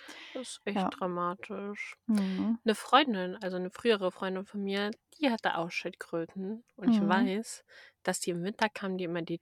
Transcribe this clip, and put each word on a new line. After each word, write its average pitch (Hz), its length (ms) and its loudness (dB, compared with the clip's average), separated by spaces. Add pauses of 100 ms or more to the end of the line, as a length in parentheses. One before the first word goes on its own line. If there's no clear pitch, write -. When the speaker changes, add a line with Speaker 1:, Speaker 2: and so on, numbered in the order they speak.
(340)
Speaker 1:
Das 262 160 -8
ist - 160 -14
echt 202 220 0
Speaker 2:
Ja. - 40 0
Speaker 1:
dramatisch. 190 1080 -4 (100)
Speaker 2:
Mhm. 202 580 2
Speaker 1:
'Ne 220 100 4
Freundin, 202 680 2
also, 185 180 -4
'ne 180 120 -4
frühere 196 400 2
Freundin 190 340 -4
von 202 180 -8
mir, 202 280 -2 (280)
die 294 120 4
hatte 196 260 0
auch 170 140 -2
Schildkröten. 190 920 -6 (120)
Und 190 180 -2
ich 214 80 6
Speaker 2:
Mhm. - 0 -
Speaker 1:
weiß, 202 600 2 (400)
dass 185 160 0
die - 120 -2
im 175 120 -2
Winter 214 260 2
kamen, 190 280 -4
die 185 80 -4
immer 170 140 -2
in 165 60 -4
die 170 160 -4